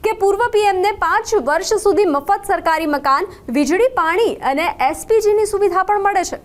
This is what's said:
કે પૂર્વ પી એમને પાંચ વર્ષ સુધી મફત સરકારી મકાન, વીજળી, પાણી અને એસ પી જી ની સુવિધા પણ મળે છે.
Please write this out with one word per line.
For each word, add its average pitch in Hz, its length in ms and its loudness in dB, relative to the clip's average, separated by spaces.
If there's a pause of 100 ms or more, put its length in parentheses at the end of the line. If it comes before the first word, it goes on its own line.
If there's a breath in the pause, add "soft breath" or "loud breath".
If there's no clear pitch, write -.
કે 440 160 -2
પૂર્વ 403 180 2 (140)
પી 415 160 4
એમને 392 240 0 (100)
પાંચ 427 300 0 (160)
વર્ષ 381 340 -2
સુધી 403 300 2
મફત 403 380 -2
સરકારી 330 420 0
મકાન, 285 340 0 (300 loud breath)
વીજળી, 370 400 2
પાણી 339 340 0 (200)
અને 311 120 -2 (240)
એસ 320 220 -8
પી 440 160 4
જી 415 140 2
ની 415 120 -2
સુવિધા 381 380 0
પણ 403 160 0
મળે 403 240 0
છે. - 140 -12